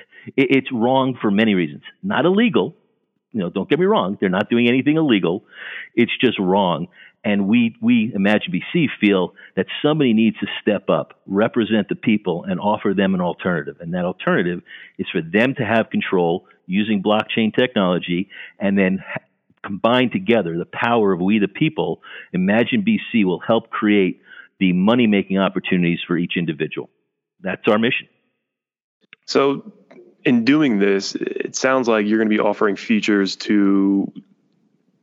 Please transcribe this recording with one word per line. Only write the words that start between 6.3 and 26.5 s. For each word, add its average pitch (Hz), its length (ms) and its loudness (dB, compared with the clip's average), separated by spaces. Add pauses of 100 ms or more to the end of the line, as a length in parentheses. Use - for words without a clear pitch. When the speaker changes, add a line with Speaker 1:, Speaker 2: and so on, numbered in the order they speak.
Speaker 1:
wrong. 90 500 2 (360)
And 101 240 0
we, 117 340 2
we, 113 320 2
Imagine 101 380 0
B 90 100 -2 (100)
C, 165 140 2 (140)
feel 95 340 2 (220)
that 92 100 -2 (160)
somebody 147 300 2
needs 110 260 2
to 101 80 -6 (160)
step 101 260 -2
up, 80 380 -2
represent 107 640 0
the - 80 -6
people, 92 480 -2
and 92 160 -4
offer 104 340 -2
them 95 200 2
an 90 60 0
alternative. 85 600 -4
And 82 140 -8
that 90 100 -4
alternative 90 580 -2 (340)
is 95 140 -8
for 92 100 -4
them 104 360 0
to 120 80 -2
have 110 260 0
control 90 560 -2 (200)
using 101 360 -2
blockchain 107 500 0
technology, 90 760 0 (320)
and 98 180 0
then 95 260 0
ha-, - 160 -12 (440)
combine 113 460 0
together 92 460 0
the 90 100 -6
power 117 460 0
of 85 80 -2
we 101 200 2
the 95 80 0
people. 85 520 -4 (320)
Imagine 101 520 0
B 107 160 2 (100)
C 107 140 2
will 90 160 0
help 117 300 -2
create 104 500 2 (400)
the 92 120 2
money-making 101 640 2
opportunities 90 680 0
for 85 100 -2
each 87 200 -2
individual. 78 520 -6 (520)